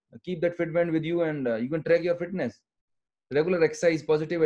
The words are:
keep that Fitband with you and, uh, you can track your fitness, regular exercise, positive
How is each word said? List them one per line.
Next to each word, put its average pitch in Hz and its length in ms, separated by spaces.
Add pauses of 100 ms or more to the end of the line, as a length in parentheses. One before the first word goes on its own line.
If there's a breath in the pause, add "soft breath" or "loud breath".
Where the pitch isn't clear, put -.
(140)
keep 170 300
that 170 160
Fitband 170 340
with 160 180
you 170 180
and, 139 180
uh, 113 140
you 135 100
can 160 140
track 170 200
your 175 160
fitness, 170 300 (800)
regular 165 300
exercise, 156 480
positive 160 360